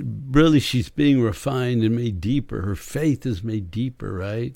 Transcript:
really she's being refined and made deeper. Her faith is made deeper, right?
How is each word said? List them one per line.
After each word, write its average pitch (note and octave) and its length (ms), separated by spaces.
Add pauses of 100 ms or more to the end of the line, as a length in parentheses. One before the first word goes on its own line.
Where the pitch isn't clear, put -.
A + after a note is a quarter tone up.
(300)
really D3+ 300
she's - 300
being C#3+ 320
refined B2 600
and A2 140
made A#2 240
deeper. A2+ 420
Her G2 140
faith D3 500
is G#2 180
made G#2+ 260
deeper, A2 420
right? G#2+ 440